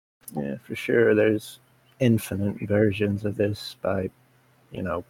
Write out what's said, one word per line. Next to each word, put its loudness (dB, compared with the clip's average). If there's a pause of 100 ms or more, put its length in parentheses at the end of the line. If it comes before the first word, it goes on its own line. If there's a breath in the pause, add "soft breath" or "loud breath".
(360)
Yeah, -6
for -10
sure. 4
There's 0 (400)
infinite 0 (120)
versions 2
of -4
this -4
by, -2 (640)
you -10
know, -6